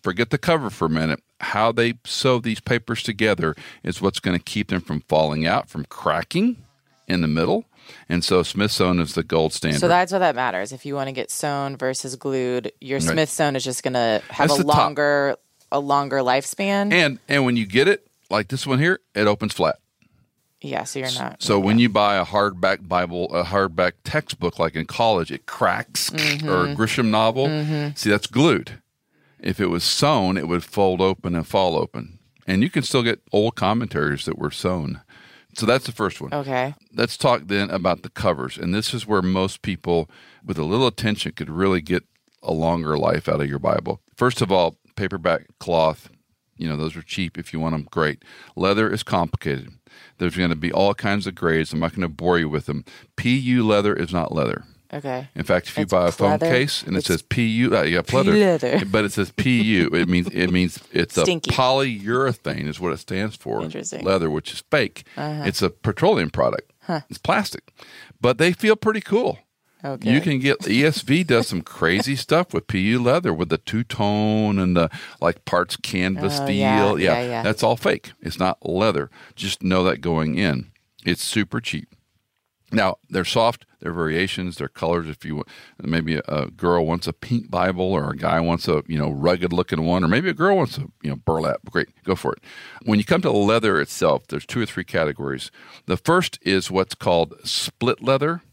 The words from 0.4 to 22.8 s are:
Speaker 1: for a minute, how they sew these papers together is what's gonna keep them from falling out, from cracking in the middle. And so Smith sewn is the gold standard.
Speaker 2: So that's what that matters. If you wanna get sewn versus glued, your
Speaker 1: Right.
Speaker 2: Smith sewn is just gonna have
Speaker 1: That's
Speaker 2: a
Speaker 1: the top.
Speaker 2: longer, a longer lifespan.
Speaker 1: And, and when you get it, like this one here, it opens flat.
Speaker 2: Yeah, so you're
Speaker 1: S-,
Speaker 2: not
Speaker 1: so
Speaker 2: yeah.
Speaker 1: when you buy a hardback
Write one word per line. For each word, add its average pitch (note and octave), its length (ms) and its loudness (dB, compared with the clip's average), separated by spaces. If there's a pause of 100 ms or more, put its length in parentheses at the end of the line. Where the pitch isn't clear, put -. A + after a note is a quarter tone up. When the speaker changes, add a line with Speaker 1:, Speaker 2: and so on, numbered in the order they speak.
Speaker 1:
for - 160 -2
a D#2+ 40 2
minute, D#2+ 320 0 (200)
how A2 300 0
they A#2 240 2 (100)
sew B2+ 340 2
these A2+ 200 -4
papers - 440 -2
together G#2 520 0 (280)
is - 180 -4
what's F#2+ 180 0
gonna F2 200 0
keep - 300 -6
them F2+ 120 -2
from D2+ 200 -6
falling D#2 440 2
out, G#2+ 240 0
from D2+ 160 -8
cracking F3 720 -2 (500)
in F2+ 140 0
the D#2+ 60 2
middle. E2 380 0 (440)
And F2 140 0
so F2+ 200 4
Smith G2+ 280 -2
sewn F2+ 280 2
is D#2+ 140 -2
the E2 100 -2
gold D#2+ 300 2
standard. D#2 260 -2
Speaker 2:
So F3 80 2
that's F3 240 4
what F#3+ 80 0
that E3 160 2
matters. A2+ 360 -2
If C3 140 -16
you C#3+ 100 -6
wanna C3+ 180 -4
get C3 180 -6
sewn C#3 460 -4
versus C3 380 -4
glued, B2 560 -2 (100)
your C3+ 180 -4
Speaker 1:
Right. E3 100 0
Speaker 2:
Smith D#3 200 2
sewn D3 260 0
is B2+ 80 -2
just C3 200 -6
gonna A#2+ 460 2
have D3 200 2
Speaker 1:
That's C#3+ 100 4
Speaker 2:
a C#3+ 40 2
Speaker 1:
the C#3+ 80 2
top. D3+ 80 6
Speaker 2:
longer, C#3+ 560 2 (360)
a C#3 80 0
longer C#3+ 380 0
lifespan. G3 760 0
Speaker 1:
And, D3+ 280 2 (100)
and C#3+ 160 4
when B2 100 2
you A2+ 100 0
get A#2+ 220 4
it, - 200 0 (220)
like G2+ 200 0
this C3+ 180 -6
one C3 120 2
here, F3 200 2 (160)
it G#2 120 4
opens G#2 260 0
flat. D#2 260 0 (800)
Speaker 2:
Yeah, - 260 -6
so - 140 -10
you're C3 80 -6
Speaker 1:
S-, B2+ 120 -6
Speaker 2:
not - 240 -10
Speaker 1:
so G#2 160 2
Speaker 2:
yeah. F#2+ 60 2
Speaker 1:
when G#2+ 140 4
you A#2+ 80 6
buy G#2 280 4
a F#2 100 0
hardback G2 640 0